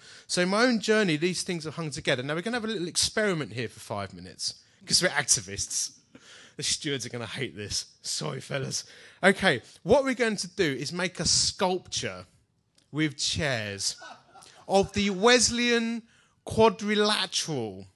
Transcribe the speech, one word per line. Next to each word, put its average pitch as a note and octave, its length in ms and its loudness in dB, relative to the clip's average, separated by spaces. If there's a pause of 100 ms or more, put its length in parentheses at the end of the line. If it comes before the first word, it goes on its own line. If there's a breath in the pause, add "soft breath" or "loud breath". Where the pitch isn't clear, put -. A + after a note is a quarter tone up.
(260 loud breath)
So - 140 0
in F3+ 80 2
my G#3 140 4
own B3 180 4
journey, G#3+ 360 4
these E3+ 260 0
things E3+ 220 -6
have D3+ 100 -8
hung D#3+ 160 -6
together. C#3+ 320 0
Now, C#3+ 120 -4
we're F3 80 -2
gonna A#3 140 -4
have A3 80 -4
a A3 40 -6
little F3+ 200 -4
experiment D#3+ 640 0
here A2+ 160 -4
for - 120 -18
five G2 340 -8
minutes, F2 400 -8 (320 soft breath)
'cause - 160 2
we're F3+ 60 4
activists. G2+ 840 -2 (680 loud breath)
The D3 60 -10
stewards C#3 440 -4
are - 20 -12
gonna A#2+ 180 -8
hate G2+ 300 -8
this. G#2 300 -6 (160)
Sorry, C#3+ 380 -6
fellas. C3+ 440 -6 (380 loud breath)
Okay, F#3 400 4 (200 loud breath)
what C4+ 220 4
we're C4 100 0
going A3 220 0
to F3+ 120 -6
do - 160 -2
is C#3+ 280 -2
make F3+ 260 -4
a E3 80 -2
sculpture B2+ 1000 0 (680)
with C#3+ 240 -2
chairs A2 800 -2 (720 loud breath)
of G3 240 4
the G3+ 180 0
Wesleyan A#3 920 4 (420 soft breath)
quadrilateral. F#3+ 1500 2